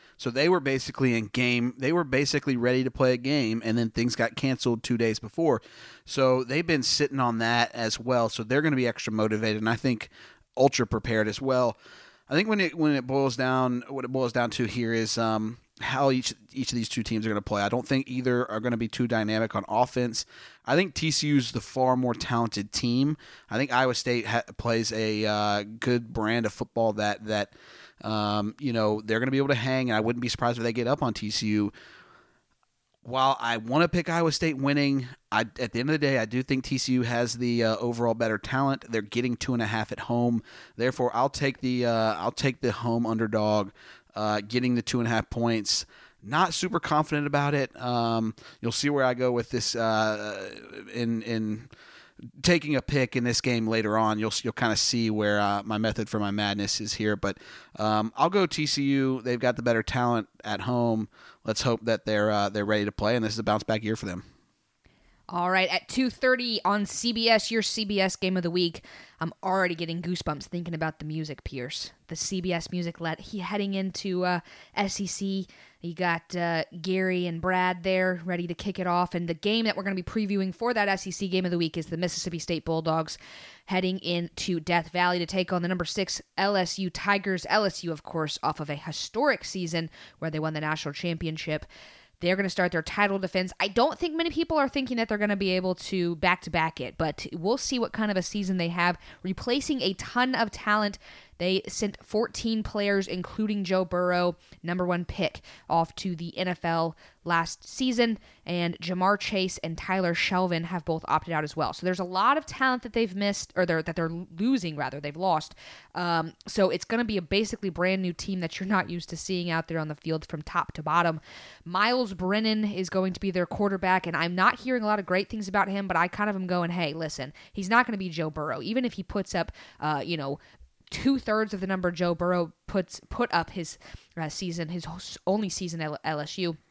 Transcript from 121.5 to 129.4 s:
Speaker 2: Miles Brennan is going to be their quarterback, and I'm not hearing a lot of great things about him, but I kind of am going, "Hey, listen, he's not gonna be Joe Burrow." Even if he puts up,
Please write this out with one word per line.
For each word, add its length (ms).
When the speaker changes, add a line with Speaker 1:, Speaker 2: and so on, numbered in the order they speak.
Speaker 2:
Miles 480
Brennan 500
is 260
going 220
to 80
be 120
their 140
quarterback, 640
and 80
I'm 200
not 260
hearing 220
a 40
lot 120
of 60
great 240
things 200
about 180
him, 180
but 120
I 100
kind 220
of 80
am 100
going, 240
"Hey, 220
listen, 400
he's 160
not 180
gonna 120
be 100
Joe 220
Burrow." 320
Even 240
if 80
he 100
puts 320
up, 160